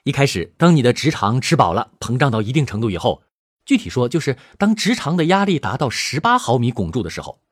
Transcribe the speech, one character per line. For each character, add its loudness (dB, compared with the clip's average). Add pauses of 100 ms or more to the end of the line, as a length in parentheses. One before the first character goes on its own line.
一 -2
开 2
始， -2
当 6
你 4
的 4
直 -2
肠 0
吃 0
饱 4
了， -2
膨 -4
胀 2
到 0
一 -4
定 2
程 -6
度 0
以 -2
后， -2 (400)
具 2
体 -4
说 0
就 -2
是 -4 (200)
当 2
直 0
肠 -2
的 0
压 2
力 0
达 -6
到 -2
十 -6
八 2
毫 0
米 0
汞 -4
柱 -2
的 -8
时 -10
候， -14 (100)